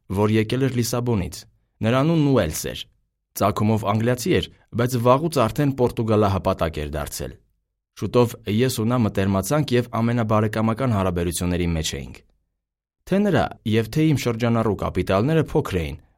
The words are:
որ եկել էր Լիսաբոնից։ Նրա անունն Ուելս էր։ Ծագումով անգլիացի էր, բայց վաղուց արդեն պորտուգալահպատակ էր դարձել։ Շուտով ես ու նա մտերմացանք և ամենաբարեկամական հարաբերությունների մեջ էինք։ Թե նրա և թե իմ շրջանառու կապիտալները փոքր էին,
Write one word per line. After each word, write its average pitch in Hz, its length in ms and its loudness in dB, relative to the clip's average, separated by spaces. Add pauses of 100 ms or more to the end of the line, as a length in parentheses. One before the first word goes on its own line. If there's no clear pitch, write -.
որ 104 220 2
եկել 110 300 0
էր 127 160 0
Լիսաբոնից։ 117 580 -2 (460)
Նրա 117 180 2
անունն 151 300 2
Ուելս 101 320 2
էր։ - 240 -8 (500)
Ծագումով 107 480 0
անգլիացի 113 480 0
էր, 98 160 0 (220)
բայց 120 280 -2
վաղուց 135 400 2
արդեն 139 340 0
պորտուգալահպատակ 104 1040 0
էր 73 140 -6
դարձել։ 71 420 -8 (640)
Շուտով 117 380 2 (120)
ես 120 280 2
ու 107 120 -2
նա 123 120 0
մտերմացանք 101 720 0
և 123 180 2
ամենաբարեկամական 110 1080 0
հարաբերությունների 87 720 0
մեջ 82 240 -2
էինք։ 67 280 -12 (880)
Թե 185 120 0
նրա 170 260 2 (180)
և 110 240 0
թե 156 180 0
իմ 151 140 2
շրջանառու 113 580 0
կապիտալները 98 680 0
փոքր 156 360 -2
էին, 73 180 -6 (200)